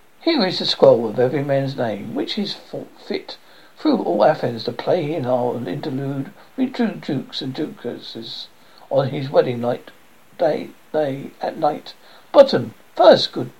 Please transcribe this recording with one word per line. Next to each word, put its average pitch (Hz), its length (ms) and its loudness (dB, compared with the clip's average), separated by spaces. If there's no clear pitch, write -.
here 311 260 2
is 165 140 -2
the - 60 -4
scroll 117 420 6
of 104 100 -8
every 131 240 2
man's 139 340 -2
name, 107 380 -6
which 302 240 -6
is 196 160 -4
for-, - 320 -14
fit - 420 -10
through 254 260 0
all - 220 2
Athens 127 400 0
to 123 80 -4
play 151 420 -2
in 135 120 -4
our 123 300 0
interlude 139 640 -6
with 254 180 -2
true 208 200 -2
dukes 151 480 -8
and 131 100 -8
duchesses - 960 -10
on 131 200 2
his 139 180 -6
wedding 127 320 2
night, 120 300 -4
day, 151 320 0
day, 139 360 -2
at - 160 -6
night. 151 340 -2
Bottom, 165 400 6
first, 302 360 6
good 131 280 -6